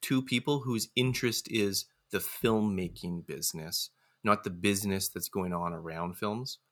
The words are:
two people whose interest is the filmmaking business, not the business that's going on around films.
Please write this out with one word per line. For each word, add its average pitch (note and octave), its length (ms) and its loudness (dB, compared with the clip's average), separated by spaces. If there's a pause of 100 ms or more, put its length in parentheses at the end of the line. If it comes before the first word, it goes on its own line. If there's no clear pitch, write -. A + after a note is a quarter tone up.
two C3 220 4
people C3 380 0
whose A#2+ 340 0
interest B2+ 560 2
is G2+ 360 2 (260)
the G2+ 60 2
filmmaking F#2 1080 0
business, D#2+ 640 -4 (360)
not G#2 180 4
the G#2 60 -2
business F#2+ 580 0
that's - 220 -6
going F2+ 240 -2
on E2+ 180 -2
around E2 460 -6
films. A2 400 -4 (140)